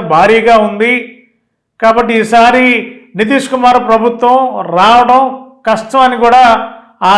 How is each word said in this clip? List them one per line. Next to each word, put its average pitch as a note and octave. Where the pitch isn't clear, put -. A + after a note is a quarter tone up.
భారీగా A3
ఉంది. G#3+
కాబట్టి A3+
ఈసారి A#3
నితీష్ A#3+
కుమార్ B3
ప్రభుత్వం A#3
రావడం B3
కష్టం A3
అని B3
కూడా B3
ఆ -